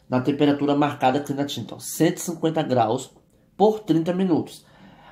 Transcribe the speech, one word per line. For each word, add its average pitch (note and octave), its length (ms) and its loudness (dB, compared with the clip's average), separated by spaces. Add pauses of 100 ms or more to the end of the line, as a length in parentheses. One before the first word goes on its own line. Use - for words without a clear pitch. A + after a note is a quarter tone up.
na B2+ 100 0
temperatura C#3+ 560 2
marcada C#3 440 2
aqui C#3+ 140 -6
na C#3 120 -4
tinta, - 300 -10
ó, - 40 -16
cento E3 380 0
e - 20 -10
cinquenta D#3+ 420 -2
graus B2 540 0 (400)
por G#3+ 240 2
trinta E3 340 0
minutos. F3+ 520 -2 (460)